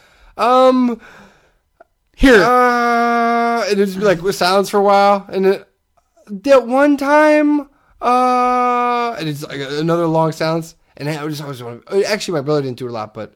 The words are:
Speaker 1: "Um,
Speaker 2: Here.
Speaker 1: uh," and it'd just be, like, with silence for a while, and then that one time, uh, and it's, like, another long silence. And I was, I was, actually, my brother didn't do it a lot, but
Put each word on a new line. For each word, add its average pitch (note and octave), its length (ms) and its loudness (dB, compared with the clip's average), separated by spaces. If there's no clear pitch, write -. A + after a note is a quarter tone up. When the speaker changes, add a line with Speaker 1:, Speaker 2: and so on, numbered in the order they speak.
Speaker 1:
"Um, B3+ 640 2
Speaker 2:
Here. A#3+ 260 6
Speaker 1:
uh," A#3 1200 0
and G3 100 -2
it'd G3+ 140 2
just F#3+ 120 -8
be, G#3 60 0
like, F3 160 2
with F#3 140 -2
silence F#3+ 340 0
for G#3 100 0
a G3 40 2
while, G3+ 460 4
and F#3+ 160 -4
then F#3+ 200 0
that A#3 380 2
one C#4 300 2
time, D4 640 2
uh, B3 1160 0
and D#3+ 80 -8
it's, D3 160 -8
like, C#3 160 -12
another D#3 480 -2
long D#3+ 240 0
silence. D#3+ 440 -6
And C#3+ 80 -6
I D3+ 160 -8
was, D#3 160 -8
I D3 60 -12
was, C3 140 -12
actually, G3 300 -4
my C#3+ 60 -4
brother D3 200 -2
didn't C3 160 -8
do C3 80 -10
it B2 40 -8
a A#2+ 40 -12
lot, G#2+ 200 -10
but G#2+ 220 -14